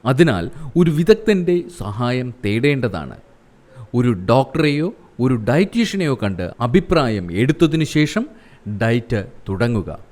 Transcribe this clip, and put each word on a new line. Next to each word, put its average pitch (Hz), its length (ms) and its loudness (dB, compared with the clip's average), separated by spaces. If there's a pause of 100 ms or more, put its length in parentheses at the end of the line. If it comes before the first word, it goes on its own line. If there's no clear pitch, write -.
അതിനാൽ 127 400 2 (320)
ഒരു 175 140 4
വിദഗ്ധൻ്റെ 175 640 2 (200)
സഹായം 123 520 -4 (100)
തേടേണ്ടതാണ്. 107 800 -2 (760)
ഒരു 120 180 2 (120)
ഡോക്ടറെയോ 147 640 2 (320)
ഒരു 127 240 2
ഡയറ്റീഷ്യനെയോ 180 720 0
കണ്ട് 92 280 -4 (160)
അഭിപ്രായം 120 760 2
എടുത്തതിനു 151 540 2
ശേഷം 151 380 0 (500)
ഡയറ്റ് 113 460 0 (200)
തുടങ്ങുക. 95 560 -2 (140)